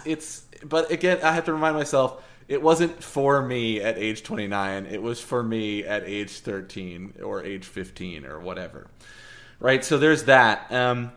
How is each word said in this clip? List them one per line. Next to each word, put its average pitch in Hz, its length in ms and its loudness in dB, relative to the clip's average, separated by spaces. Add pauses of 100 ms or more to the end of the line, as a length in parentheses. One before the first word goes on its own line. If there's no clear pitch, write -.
it's, - 400 -8 (180)
but 160 280 0
again, 175 320 2
I 160 80 4
have 165 140 -2
to 165 80 -2
remind 156 220 2
myself, 143 460 0 (280)
it 135 120 -2
wasn't 165 400 4
for 139 400 2
me 117 400 -2
at 107 160 0
age 110 260 -4
twenty-nine. 98 640 -4
It 98 140 -8
was 117 200 -6
for 123 200 -2
me 107 440 -4
at 101 200 -4
age 101 340 -8
thirteen 92 760 -10 (100)
or 98 220 -8
age 95 200 -10
fifteen 90 600 -12
or 76 140 -14
whatever. 90 480 -12 (720)
Right? 131 260 2
So 151 120 2
there's 151 280 6
that. 123 460 6
Um, 123 460 0